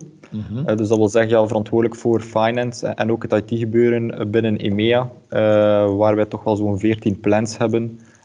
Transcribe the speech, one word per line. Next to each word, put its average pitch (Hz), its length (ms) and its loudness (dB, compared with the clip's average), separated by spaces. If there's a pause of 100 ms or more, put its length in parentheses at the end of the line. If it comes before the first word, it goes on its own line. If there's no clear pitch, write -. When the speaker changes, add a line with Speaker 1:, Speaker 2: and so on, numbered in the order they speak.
(300)
Speaker 1:
Mhm. 113 360 -8
Speaker 2:
Eh, 110 100 0
dus 110 120 0
dat 110 100 4
wil 107 100 4
zeggen, 113 220 2
ja, 110 160 4
verantwoordelijk 110 540 -2
voor 117 200 2
finance 117 680 -2
en, 107 80 -4
en 113 160 -2
ook 117 120 -2
het 117 100 -4 (180)
I 120 60 -4
T-gebeuren, 117 600 0
eh, 110 80 -4
binnen 107 300 0
emea, 113 540 0 (180)
eh, 110 120 -2 (560)
waar 107 200 2
wij 107 80 2
toch 107 200 -10
wel 107 120 0
zo'n 104 220 -2
veertien 107 420 -2
plans 107 380 0
hebben 113 420 -2 (240)